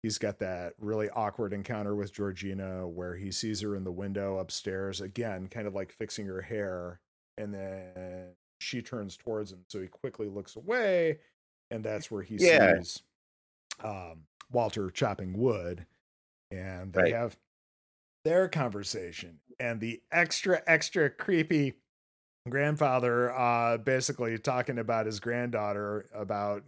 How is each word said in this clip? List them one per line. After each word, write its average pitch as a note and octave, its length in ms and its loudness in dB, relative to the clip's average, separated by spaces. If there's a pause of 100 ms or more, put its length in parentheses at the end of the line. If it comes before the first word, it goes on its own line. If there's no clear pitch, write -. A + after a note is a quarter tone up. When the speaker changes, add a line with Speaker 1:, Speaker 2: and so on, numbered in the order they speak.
Speaker 1:
he's G#2+ 140 -2
got G#2 220 -2
that F2+ 400 -6
really G#2+ 300 -2
awkward G#2+ 440 -2
encounter G#2 420 -4
with G2 180 -4
Georgina F#2+ 760 -4
where F2+ 280 -8
he F#2+ 160 -6
sees G#2 300 -4
her G#2 140 -2
in F#2+ 80 -6
the F#2 80 -4
window G2 460 -2
upstairs, F#2+ 640 -4
again, G2 460 -4
kind G#2 200 -6
of, G2+ 60 -6
like, F#2+ 180 -4
fixing G#2+ 360 -8
her F#2 140 -6
hair, F#2 600 -4 (360)
and G#2 160 -6
then F#2 840 -10 (260)
she B2 200 -6
turns G#2 360 -8
towards G#2+ 340 -4
him, F2+ 180 -20
so G2+ 120 -8
he F#2 60 -8
quickly A2 420 -8
looks G2 260 -10
away, F3 640 2 (520)
and A2 120 -6
that's G#2+ 260 -4
where G2+ 140 -4
he G#2+ 140 -6
Speaker 2:
Yeah. B2 420 10
Speaker 1:
sees, - 240 -8 (800)
um, F2 440 -10 (240)
Walter A2 400 0
chopping F#2+ 460 -2
wood, F#2+ 500 0 (640)
and F#2 420 -8
they F#2 80 6
Speaker 2:
Right. F2 60 8
Speaker 1:
have A#2 300 0 (880)
their F3 240 6
conversation, G2 880 -4 (200)
and A#2 220 -2
the A2+ 200 -4 (100)
extra, E3+ 560 2
extra D#3+ 420 4
creepy D#3 680 2 (760)
grandfather, B2+ 840 4
uh, A#2+ 440 4
basically A#2+ 640 0
talking B2+ 400 0
about A2+ 280 0
his G#2+ 120 -4
granddaughter, G#2+ 920 -2
about, G#2 540 -2